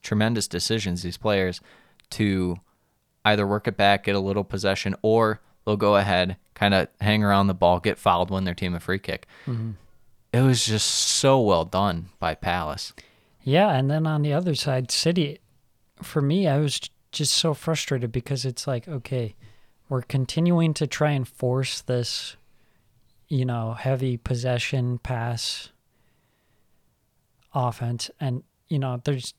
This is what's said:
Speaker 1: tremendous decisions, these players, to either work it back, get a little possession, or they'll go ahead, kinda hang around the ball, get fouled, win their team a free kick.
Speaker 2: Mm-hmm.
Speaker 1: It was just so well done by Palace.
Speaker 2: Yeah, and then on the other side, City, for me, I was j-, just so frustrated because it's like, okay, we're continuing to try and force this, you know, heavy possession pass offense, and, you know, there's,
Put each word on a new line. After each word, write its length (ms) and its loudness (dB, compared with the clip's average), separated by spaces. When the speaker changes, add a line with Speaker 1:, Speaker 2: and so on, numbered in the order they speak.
Speaker 1:
tremendous 440 0
decisions, 560 -2
these 140 -6
players, 420 0
to 460 0
either 200 4
work 220 -2
it 80 -2
back, 300 4
get 100 0
a 40 2
little 240 0
possession, 580 -2
or 400 2
they'll 120 0
go 200 6
ahead, 400 2
kinda 320 2
hang 220 2
around 240 4
the 60 2
ball, 260 4
get 200 -2
fouled, 320 2
win 140 -2
their 100 -2
team 180 -4
a 60 -6
free 200 -4
kick. 280 -10
Speaker 2:
Mm-hmm. 260 -6
Speaker 1:
It 100 4
was 240 4
just 220 0
so 540 2
well 240 4
done 440 -2
by 160 -2
Palace. 580 -4
Speaker 2:
Yeah, 280 4
and 180 2
then 180 0
on 140 0
the 120 0
other 220 0
side, 360 -2
City, 480 0
for 200 -2
me, 260 2
I 120 4
was 200 0
j-, 100 -12
just 220 -2
so 200 2
frustrated 580 -4
because 340 -4
it's 220 -8
like, 200 -4
okay, 480 -6
we're 120 -2
continuing 720 2
to 120 -2
try 240 0
and 160 0
force 540 -2
this, 540 -4
you 160 0
know, 280 -4
heavy 440 -2
possession 800 -2
pass 680 -6
offense, 560 -4
and, 240 -4
you 120 -2
know, 260 -4
there's, 340 -4